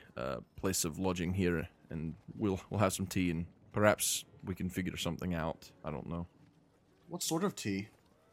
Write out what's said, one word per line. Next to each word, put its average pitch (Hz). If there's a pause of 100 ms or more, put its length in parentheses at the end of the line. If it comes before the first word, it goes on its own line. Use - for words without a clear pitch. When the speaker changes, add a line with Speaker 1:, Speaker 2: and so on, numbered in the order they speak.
(160)
Speaker 1:
uh, 64 (180)
place 95
of 78
lodging 92
here, 87 (220)
and 80 (220)
we'll, 95 (100)
we'll 104
have 98
some 98
tea, 90
and 85 (260)
perhaps - (200)
we 95
can 92
figure 90
something 87
out. 80 (140)
I 76
don't 73
know." 85 (800)
Speaker 2:
What 170
sort 160
of 196
tea? 98 (440)